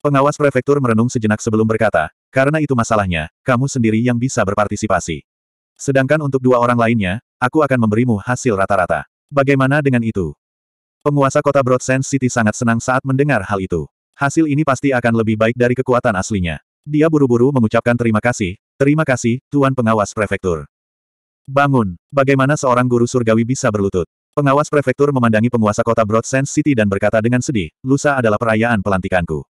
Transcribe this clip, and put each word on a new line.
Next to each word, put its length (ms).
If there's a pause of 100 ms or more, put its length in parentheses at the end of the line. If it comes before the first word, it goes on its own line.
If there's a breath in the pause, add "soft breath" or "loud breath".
Pengawas 320
prefektur 480
merenung 320
sejenak 320
sebelum 160
berkata, 480 (240)
"Karena 240
itu 160
masalahnya, 560 (160)
kamu 240
sendiri 320
yang 160
bisa 240
berpartisipasi. 800 (560)
Sedangkan 480
untuk 160
dua 160
orang 160
lainnya, 480 (160)
aku 240
akan 240
memberimu 320
hasil 400
rata-rata. 480 (240)
Bagaimana 560
dengan 160
itu?" 320 (720)
Penguasa 400
kota 160
Broadsands 480
City 240
sangat 240
senang 240
saat 240
mendengar 400
hal 160
itu. 240 (320)
Hasil 320
ini 160
pasti 240
akan 320
lebih 160
baik 160
dari 240
kekuatan 400
aslinya. 400 (240)
Dia 240
buru-buru 480
mengucapkan 400
terima 320
kasih, 320 (240)
"Terima 240
kasih, 320 (160)
Tuan 240
Pengawas 400
Prefektur." 480 (800)
Bangun, 480 (160)
bagaimana 480
seorang 320
guru 160
surgawi 400
bisa 240
berlutut? 400 (240)
Pengawas 320
prefektur 480
memandangi 400
penguasa 320
kota 160
Broadsands 480
City 240
dan 160
berkata 320
dengan 240
sedih, 240 (160)
"Lusa 320
adalah 240
perayaan 400
pelantikanku." 800